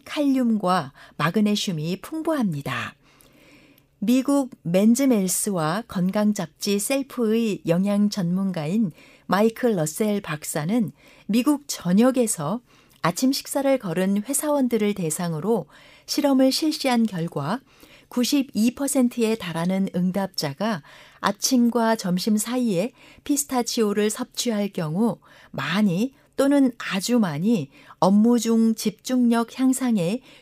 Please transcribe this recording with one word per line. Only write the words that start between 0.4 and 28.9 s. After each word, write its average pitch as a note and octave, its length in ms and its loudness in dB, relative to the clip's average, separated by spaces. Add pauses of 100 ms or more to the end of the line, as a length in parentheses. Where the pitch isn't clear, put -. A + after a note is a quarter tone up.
마그네슘이 F#3 840 0
풍부합니다. F3+ 960 -4 (1040)
미국 C4 500 0 (100)
맨즈 G#3+ 420 2
멜스와 G3 840 0
건강 G#3 440 0
잡지 G3+ 460 -4
셀프의 A#3 880 -2
영양 G3+ 420 2
전문가인 F3+ 840 -2 (320)
마이클 A3 500 0
러셀 G3+ 460 -2
박사는 E3 720 -4 (340)
미국 C4+ 400 2
전역에서 A3 920 0 (400)
아침 - 300 0
식사를 C#4 460 -2
거른 G3 460 -2
회사원들을 B3+ 720 0
대상으로 F3 760 -2 (380)
실험을 C4+ 460 2
실시한 C4 540 0
결과 E3+ 560 -4 (480)
구십이 B3 680 0
퍼센트에 B3 600 0
달하는 F#3 600 -2
응답자가 F#3 840 -2 (400)
아침과 A#3 760 2
점심 F#3+ 420 0
사이에 A3+ 540 -2 (320)
피스타치오를 A#3 840 0
섭취할 G#3+ 600 -4
경우 F3+ 500 -2 (320)
많이 F#3+ 640 0 (220)
또는 C#4 420 4
아주 G3 420 -2
많이 F3 500 0 (300)
업무 G#3 400 6
중 A3+ 360 2
집중력 A#3 840 0